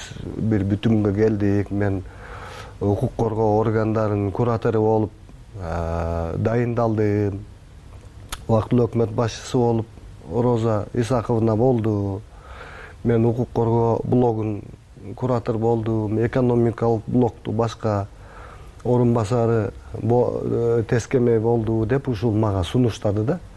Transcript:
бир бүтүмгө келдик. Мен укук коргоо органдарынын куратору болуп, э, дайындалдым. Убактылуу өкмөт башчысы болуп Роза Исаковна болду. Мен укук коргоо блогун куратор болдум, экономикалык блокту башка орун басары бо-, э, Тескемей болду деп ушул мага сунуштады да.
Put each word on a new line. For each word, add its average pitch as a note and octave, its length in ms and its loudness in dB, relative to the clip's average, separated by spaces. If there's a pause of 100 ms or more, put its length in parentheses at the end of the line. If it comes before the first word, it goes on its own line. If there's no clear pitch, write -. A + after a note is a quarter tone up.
(240)
бир G#2+ 400 0
бүтүмгө G#2 520 2
келдик. G2+ 560 2
Мен G2 320 -2 (800)
укук G2+ 340 0
коргоо G#2+ 440 2
органдарынын G#2+ 720 0
куратору A2+ 500 0
болуп, A2 300 2 (500)
э, E2 760 -4
дайындалдым. G#2+ 1000 0 (1080)
Убактылуу A#2 400 2
өкмөт A2+ 260 0
башчысы A#2 440 -2
болуп A#2 300 2 (440)
Роза A2+ 600 0
Исаковна A2+ 640 0
болду. G#2+ 640 0 (840)
Мен A#2 220 2
укук A#2 280 0
коргоо A#2 500 2
блогун A2 600 0 (520)
куратор A#2+ 420 -2
болдум, A2+ 680 0
экономикалык A#2 840 2
блокту A#2+ 440 0
башка G#2+ 560 -2 (760)
орун A#2+ 300 4
басары A#2 580 2 (220)
бо-, A2+ 500 0
э, A#2 460 0
Тескемей A#2+ 500 2
болду A2+ 460 0
деп C3+ 220 0
ушул A#2+ 240 0
мага G#2 320 2
сунуштады G#2+ 600 0
да. D#3+ 160 -2 (180)